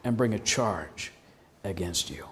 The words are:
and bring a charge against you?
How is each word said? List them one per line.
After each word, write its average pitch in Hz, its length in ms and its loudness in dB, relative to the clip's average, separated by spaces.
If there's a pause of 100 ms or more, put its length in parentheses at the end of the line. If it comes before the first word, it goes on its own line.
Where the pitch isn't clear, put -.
and 120 140 2
bring 117 160 4
a 104 60 0
charge 101 720 0 (500)
against 87 460 -2
you? 71 220 -10